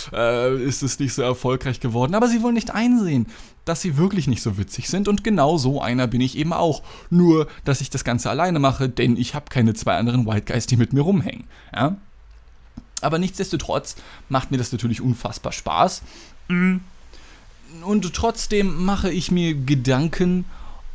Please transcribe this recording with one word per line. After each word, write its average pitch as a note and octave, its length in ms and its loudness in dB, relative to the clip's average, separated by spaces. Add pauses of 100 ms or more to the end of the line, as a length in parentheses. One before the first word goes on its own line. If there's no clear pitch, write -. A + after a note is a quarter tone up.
(120)
äh, A#2+ 520 0
ist C3 180 -2
es C3+ 160 -2
nicht C3+ 160 -2
so C#3 80 -2
erfolgreich B2+ 580 -2
geworden.“ B2+ 360 0
Aber A#3 120 4
sie A#3 140 2
wollen A#3+ 140 0
nicht - 160 -2
einsehen, G3+ 560 2 (360)
dass E3 180 -4
sie D3+ 160 -2
wirklich F3 300 2
nicht A#2+ 140 0
so G#2 160 -2
witzig - 300 -6
sind G3 200 0
und G3+ 160 2
genau F3 340 4
so C3+ 240 0
einer B2 260 0
bin A#2+ 140 0
ich C3 160 -2
eben D#3+ 160 0
auch. E3 300 0 (260)
Nur, E3 380 6 (180)
dass C#3 160 0
ich C3 80 -8
das - 160 -6
Ganze A#2+ 240 -2
alleine D#3+ 300 0
mache, C3+ 280 2
denn C3 300 2
ich - 180 -4
hab - 140 -10
keine A2+ 240 4
zwei F#2+ 240 0
anderen A#2+ 280 2
White G#2 260 -2
Guys, A#2+ 160 -2
die A#2+ 100 2
mit A#2 160 2
mir C#3 80 4
rumhängen, F3+ 420 0 (320)
ja. D#3+ 220 0 (1040)
Aber D#3+ 180 0
nichtsdestotrotz - 760 -4 (340)
macht - 220 -4
mir C3+ 60 0
das B2 140 -4
natürlich A2+ 300 -2
unfassbar - 500 -4
Spaß. G#2 500 0 (460)
Mm. F#3 300 2 (1080)
Und G3 300 0
trotzdem G3+ 720 0
mache G3 260 0
ich E3 180 -2
mir F3 240 2
Gedanken, D3 920 0 (500)